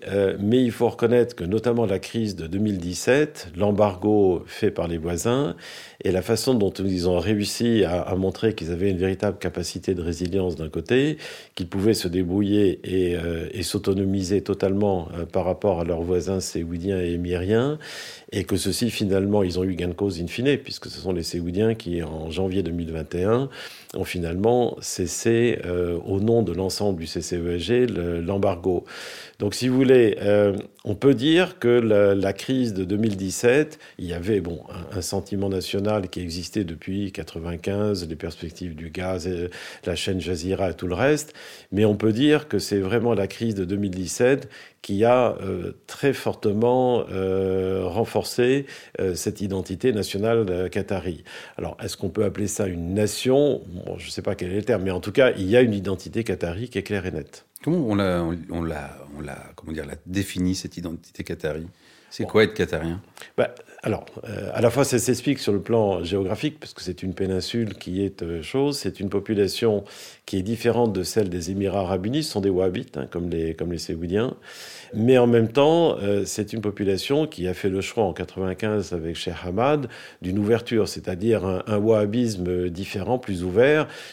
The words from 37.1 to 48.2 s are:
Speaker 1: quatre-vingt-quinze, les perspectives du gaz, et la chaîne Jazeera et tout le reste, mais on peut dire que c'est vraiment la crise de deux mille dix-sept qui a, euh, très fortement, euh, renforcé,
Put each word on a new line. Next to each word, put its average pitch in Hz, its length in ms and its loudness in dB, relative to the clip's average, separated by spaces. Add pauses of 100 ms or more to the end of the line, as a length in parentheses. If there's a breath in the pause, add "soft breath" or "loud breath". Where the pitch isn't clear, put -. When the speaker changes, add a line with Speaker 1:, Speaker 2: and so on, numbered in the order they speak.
Speaker 1:
quatre-vingt-quinze, 90 960 -4
les 80 80 -8
perspectives 82 600 -10
du 80 160 -12
gaz, 92 360 -6
et 87 220 -4 (360 loud breath)
la 90 100 -2
chaîne 95 260 -2
Jazeera 92 480 -2
et 95 40 -4
tout 92 140 -8
le 87 80 -2
reste, 143 380 0 (400 loud breath)
mais 101 100 4
on 107 120 6
peut 107 180 2
dire 147 340 4
que 104 120 0
c'est 101 200 0
vraiment 113 340 2
la 98 140 0
crise 113 280 -4
de 95 100 -2
deux 95 100 -2
mille 101 160 0
dix-sept 123 560 2 (340 loud breath)
qui 101 220 0
a, 123 380 6
euh, 92 320 -4 (120)
très - 280 0
fortement, 117 1000 2
euh, 95 720 0
renforcé, 117 800 0 (340 loud breath)